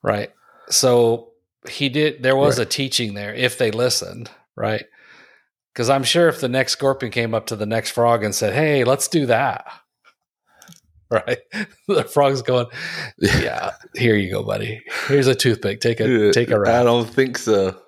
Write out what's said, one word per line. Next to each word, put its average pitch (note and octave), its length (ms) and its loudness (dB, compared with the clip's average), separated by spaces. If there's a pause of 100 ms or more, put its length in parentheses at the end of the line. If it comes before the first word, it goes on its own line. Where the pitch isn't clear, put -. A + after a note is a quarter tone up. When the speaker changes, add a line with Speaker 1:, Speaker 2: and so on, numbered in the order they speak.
Speaker 1:
Right? G#2+ 300 -2 (380)
So A#2+ 600 2 (400)
he C#3 200 -4
did, D3 340 -2
there C3 120 4
was C3+ 220 2
Speaker 2:
Right. A2+ 100 -2
Speaker 1:
a - 20 -18
teaching B2 440 -4
there G2+ 200 -10
if B2 240 -2
they A2+ 140 2
listened, A#2 580 -4 (260)
right? G#2+ 300 -4 (880)
'Cause A#2+ 160 -2
I'm C3+ 160 2
sure E3+ 240 4
if - 100 -4
the C3+ 80 -4
next B2+ 260 0
scorpion C3+ 380 -2
came A#2 220 -2
up A2 140 -4
to A2+ 100 -8
the G#2+ 80 -4
next A2 260 -4
frog A#2 320 2
and G#2 120 -2
said, G2+ 180 -2
"Hey, D3 300 2
let's C3 240 0
do D#3 200 0
that." A#2+ 420 0
<laughs> - 60 -18 (1400)
Right? A#2+ 260 0 (160)
<laughs> - 340 -10
The E3 160 2
frog's C#3 380 2
going, B2 240 0 (540)
Speaker 2:
Yeah. - 220 2
Speaker 1:
"Yeah, - 300 -4 (240)
here A2+ 200 2
you G2 160 -2
go, G2+ 120 -4
buddy. G#2+ 380 -6 (260)
Here's C3+ 200 4
a C3+ 80 4
toothpick. G#2 460 -2
Take A#2 180 0
a, A2 100 0
Speaker 2:
Yeah, G#2+ 220 4
Speaker 1:
take A#2 180 2
a A2 100 2
ride." A2 160 2
Speaker 2:
I B2 80 4
don't A#2+ 260 2
think C3 280 0
so. G2 400 0 (100)